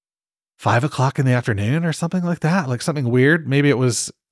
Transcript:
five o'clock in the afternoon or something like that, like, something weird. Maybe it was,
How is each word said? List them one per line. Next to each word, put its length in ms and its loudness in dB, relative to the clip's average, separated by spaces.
five 260 0
o'clock 360 -2
in 60 0
the 80 2
afternoon 520 -2
or 80 -2
something 300 -4
like 160 -2
that, 280 0
like, 140 -4
something 280 -2
weird. 380 2
Maybe 220 2
it 80 2
was, 340 -2